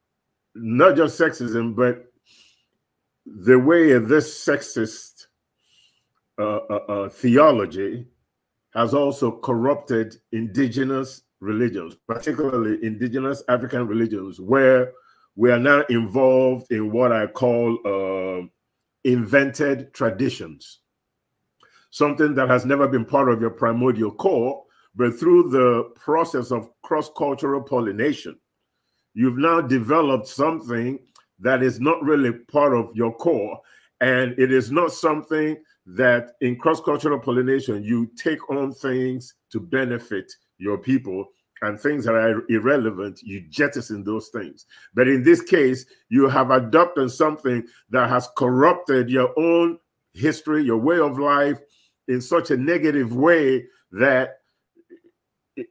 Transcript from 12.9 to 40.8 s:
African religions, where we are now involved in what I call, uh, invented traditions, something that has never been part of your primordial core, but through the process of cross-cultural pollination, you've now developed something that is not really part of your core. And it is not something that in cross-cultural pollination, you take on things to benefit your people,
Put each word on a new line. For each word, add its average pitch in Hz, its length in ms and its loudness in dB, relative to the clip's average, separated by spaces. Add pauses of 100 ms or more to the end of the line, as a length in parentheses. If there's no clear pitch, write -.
African 123 380 -2
religions, 104 520 -4
where 127 540 2 (420)
we 117 160 4
are 120 80 4
now 143 300 4
involved 127 840 2
in 107 200 -4
what 120 200 2
I - 160 0
call, 120 580 0
uh, 95 600 -4 (580)
invented 131 880 0
traditions, 113 840 -6 (1120)
something 147 440 0
that 127 140 2
has 123 160 2
never 139 240 2
been 123 160 0
part 135 240 2
of 113 100 0
your 113 120 -2
primordial 117 600 0
core, 139 540 -2 (300)
but 120 220 0
through 170 320 6
the 123 460 2
process 151 560 -2
of 113 180 -6 (140)
cross-cultural 143 800 -4
pollination, 117 720 -4 (760)
you've 123 240 0
now 165 240 2
developed 131 680 0
something 135 720 -4 (400)
that 127 240 0
is 123 160 0
not 151 240 0
really 139 300 0
part 143 400 0
of 117 220 -2
your 113 200 -2
core. 117 460 -2 (400)
And 127 360 0
it 131 140 2
is 123 200 2
not 160 200 0
something 156 640 -2 (280)
that 120 560 0
in 123 160 -2
cross-cultural 147 600 -2
pollination, 127 640 -2
you 113 360 -2
take - 320 -6
on 139 240 -4
things 127 600 -6 (160)
to 117 100 -8
benefit 117 720 -6 (240)
your 98 200 -4
people, 98 480 -4 (360)